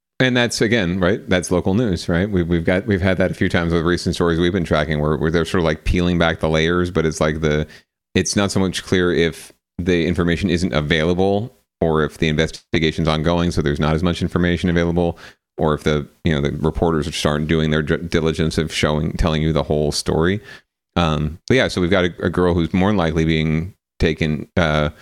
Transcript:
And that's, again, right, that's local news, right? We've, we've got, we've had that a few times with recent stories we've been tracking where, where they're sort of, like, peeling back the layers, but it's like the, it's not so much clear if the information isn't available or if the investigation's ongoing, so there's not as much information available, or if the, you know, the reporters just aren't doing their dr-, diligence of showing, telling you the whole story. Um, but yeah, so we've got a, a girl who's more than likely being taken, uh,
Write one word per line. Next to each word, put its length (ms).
And 160
that's, 240
again, 400
right, 280
that's 220
local 240
news, 340
right? 220
We've, 180
we've 160
got, 220
we've 160
had 160
that 120
a 40
few 140
times 240
with 120
recent 300
stories 240
we've 140
been 120
tracking 360
where, 160
where 140
they're 140
sort 160
of, 40
like, 200
peeling 340
back 220
the 80
layers, 420
but 140
it's 160
like 200
the, 260
it's 220
not 140
so 100
much 240
clear 280
if 400
the 280
information 440
isn't 220
available 840
or 240
if 140
the 100
investigation's 800
ongoing, 420
so 100
there's 200
not 140
as 80
much 200
information 480
available, 480
or 160
if 80
the, 260
you 80
know, 80
the 120
reporters 540
just 200
aren't 200
doing 240
their 120
dr-, 260
diligence 480
of 160
showing, 420
telling 280
you 100
the 120
whole 280
story. 480
Um, 420
but 80
yeah, 120
so 120
we've 100
got 140
a, 100
a 60
girl 240
who's 180
more 160
than 80
likely 280
being 500
taken, 580
uh, 340